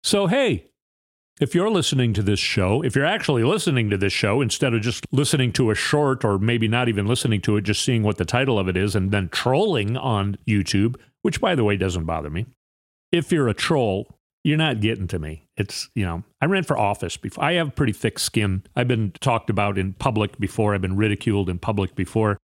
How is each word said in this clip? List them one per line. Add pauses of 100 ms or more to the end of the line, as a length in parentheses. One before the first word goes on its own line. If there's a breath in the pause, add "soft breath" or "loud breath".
So,
hey, (720)
if
you're
listening
to
this
show,
if
you're
actually
listening
to
this
show,
instead
of
just
listening
to
a
short
or
maybe
not
even
listening
to
it,
just
seeing
what
the
title
of
it
is
and
then
trolling
on (100)
YouTube, (240 soft breath)
which,
by
the
way,
doesn't
bother
me. (640)
If
you're
a
troll, (360)
you're
not
getting
to
me. (100)
It's,
you
know, (180)
I
ran
for
office
before.
I
have
pretty
thick
skin. (120)
I've
been (100)
talked
about
in
public
before.
I've
been
ridiculed
in
public
before